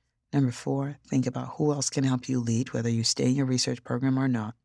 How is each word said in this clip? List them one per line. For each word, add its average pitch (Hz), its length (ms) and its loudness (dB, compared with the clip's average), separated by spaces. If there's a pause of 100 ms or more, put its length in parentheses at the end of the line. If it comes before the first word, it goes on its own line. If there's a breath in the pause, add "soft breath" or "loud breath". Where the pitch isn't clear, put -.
(320)
Number 135 200 2
four, 139 460 -4 (100)
think 131 180 2
about 123 300 -6
who 151 160 2
else 143 180 -2
can 139 140 0
help 127 240 0
you 127 100 0
lead, 117 340 0
whether 117 160 -2
you 113 140 2
stay 131 240 0
in 127 80 4
your 139 120 2
research 127 360 0
program 131 360 0
or 135 100 2
not. 113 260 -2 (100)